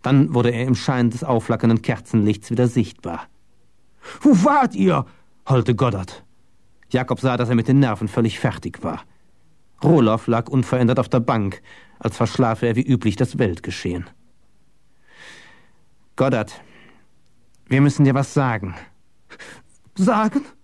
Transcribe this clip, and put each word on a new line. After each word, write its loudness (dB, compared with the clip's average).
Dann 2
wurde 2
er -4
im 0
Schein 0
des -8
aufflackernden 0
Kerzenlichts -2
wieder 0
sichtbar. -4
"Wo 6
wart 2
ihr?", 2
heulte 2
Goddard. -4
Jakob -2
sah, 0
dass -2
er 2
mit 0
den 4
Nerven 0
völlig -2
fertig -6
war. -6
Rohloff 4
lag -2
unverändert 0
auf -2
der 0
Bank, -4
als -6
verschlafe 0
er 0
wie -2
üblich 0
das -4
Weltgeschehen. -4
"Goddard, -2
wir 0
müssen 4
dir 4
was -4
sagen." -2
"Sagen? 0